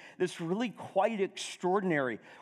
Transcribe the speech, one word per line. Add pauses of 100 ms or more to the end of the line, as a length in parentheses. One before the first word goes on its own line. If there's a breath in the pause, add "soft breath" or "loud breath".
(200 loud breath)
that's
really
quite
extraordinary. (220 loud breath)